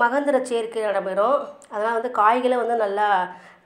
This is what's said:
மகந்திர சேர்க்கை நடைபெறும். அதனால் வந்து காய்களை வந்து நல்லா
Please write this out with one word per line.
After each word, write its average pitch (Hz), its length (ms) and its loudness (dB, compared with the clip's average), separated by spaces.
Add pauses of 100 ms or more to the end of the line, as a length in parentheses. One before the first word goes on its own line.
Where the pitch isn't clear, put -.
மகந்திர 269 380 2 (100)
சேர்க்கை 226 380 -4
நடைபெறும். 196 500 0 (360)
அதனால் 226 240 -2
வந்து 247 120 -4 (100)
காய்களை 247 420 4
வந்து 233 220 0
நல்லா 202 240 0 (580)